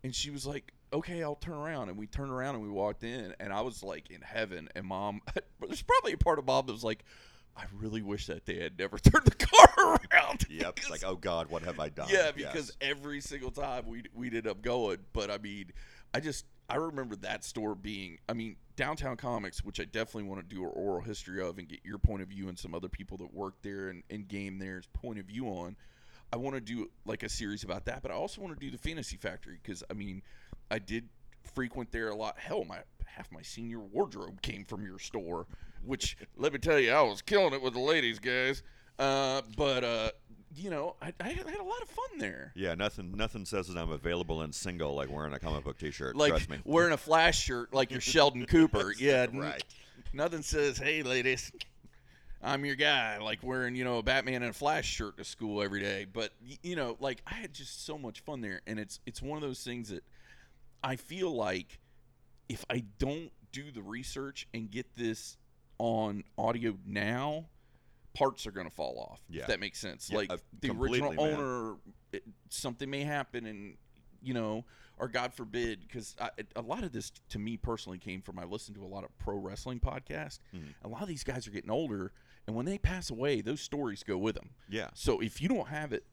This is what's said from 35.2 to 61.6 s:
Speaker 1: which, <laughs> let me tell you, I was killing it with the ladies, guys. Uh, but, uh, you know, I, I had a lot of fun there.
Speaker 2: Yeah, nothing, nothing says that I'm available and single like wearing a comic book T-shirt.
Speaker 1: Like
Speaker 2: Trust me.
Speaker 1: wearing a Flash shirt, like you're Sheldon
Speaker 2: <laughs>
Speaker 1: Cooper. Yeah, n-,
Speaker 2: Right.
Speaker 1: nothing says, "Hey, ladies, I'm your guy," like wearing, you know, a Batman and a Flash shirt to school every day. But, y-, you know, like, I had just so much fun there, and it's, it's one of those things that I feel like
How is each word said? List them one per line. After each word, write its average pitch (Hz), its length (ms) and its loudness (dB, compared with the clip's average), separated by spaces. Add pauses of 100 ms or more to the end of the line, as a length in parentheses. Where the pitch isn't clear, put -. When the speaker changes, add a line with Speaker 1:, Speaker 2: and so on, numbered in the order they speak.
Speaker 1:
which, - 320 -2 (120)
<laughs> - 100 -20
let 139 160 2
me 139 60 -4
tell 156 200 6
you, 120 120 6
I 147 100 8
was 104 200 4
killing 196 320 6
it 139 80 -2
with 127 120 0
the 120 80 -2
ladies, 131 380 4
guys. 127 440 2 (340)
Uh, 135 440 2 (160)
but, 135 260 4
uh, 113 280 0 (440)
you 185 140 -8
know, 147 320 -4
I, 175 180 -8
I 208 100 -6
had 370 180 -6
a 415 160 -8
lot 427 180 -4
of 440 80 -10
fun 453 300 -6
there. 69 360 -6
Speaker 2:
Yeah, 90 200 -2
nothing, 92 400 -4
nothing 107 300 -2
says 92 220 -2
that 90 100 -6
I'm 82 140 -2
available 82 500 -2
and 76 120 -4
single 82 420 -2
like 69 140 -2
wearing 73 240 -4
a 69 60 -6
comic 76 240 -2
book 69 160 -6
T-shirt. 71 360 -4
Speaker 1:
Like 147 160 6
Speaker 2:
Trust - 180 4
me. 71 160 -6
Speaker 1:
wearing 165 280 6
a 143 40 2
Flash 160 440 6
shirt, 120 320 -2
like 135 160 4
you're 131 120 -4
Sheldon 139 440 6
Speaker 2:
<laughs> - 20 -12
Speaker 1:
Cooper. 160 500 8
Yeah, 127 340 6
n-, 131 80 -4
Speaker 2:
Right. 73 240 -4 (500)
Speaker 1:
nothing 156 300 0
says, 143 340 2
"Hey, 151 260 2
ladies, 127 480 2 (880)
I'm 139 240 0
your 139 100 0
guy," 131 440 4
like 107 240 -2
wearing, 127 320 0
you 127 100 0
know, 123 140 2
a 110 40 -2
Batman 127 400 2
and 117 80 -2
a - 20 -10
Flash 147 340 0
shirt 104 300 -4
to 85 60 -12
school 104 400 -2
every 98 160 0
day. 98 260 -2
But, 104 280 -4 (120)
y-, 135 160 -16
you 175 140 -4
know, 123 240 -2
like, 131 260 -4
I - 100 -8
had 214 180 -10
just - 320 -12
so 156 120 -8
much 123 220 -10
fun 139 220 -8
there, 98 260 -6
and 107 100 -4
it's, 107 280 -8
it's - 160 -10
one 143 160 -6
of 151 40 -6
those 135 220 -4
things 120 260 -6
that 90 140 -8 (800)
I 131 140 -2
feel 180 360 -4
like 95 460 -2 (720)